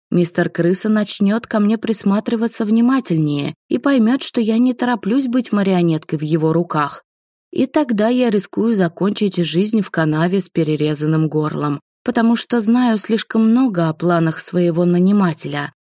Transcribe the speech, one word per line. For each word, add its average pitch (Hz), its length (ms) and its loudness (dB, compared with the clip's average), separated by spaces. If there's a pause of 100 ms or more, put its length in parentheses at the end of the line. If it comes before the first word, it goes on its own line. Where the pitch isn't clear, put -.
(100)
Мистер 170 380 0
Крыса 175 400 0
начнёт 214 580 0
ко 220 140 -2
мне 208 160 2
присматриваться 220 880 -2
внимательнее 170 920 0 (140)
и 247 100 0
поймёт, 254 440 2
что - 180 -4
я 220 160 0
не 247 160 2
тороплюсь 247 540 -2
быть 240 260 -2
марионеткой 175 680 0
в 143 40 -6
его 156 320 0
руках. 160 480 -2 (480)
И - 160 -2
тогда 233 420 0
я 247 220 2
рискую 208 440 0
закончить 190 640 0
жизнь 185 460 0
в - 80 -8
канаве 165 500 0
с - 80 -10
перерезанным 151 800 0
горлом, 147 520 -4 (240)
потому 233 320 2
что 240 240 -2
знаю 233 360 2
слишком 220 540 0
много 220 400 2
о - 20 -6
планах 165 480 0
своего 175 460 0
нанимателя, 175 880 0 (180)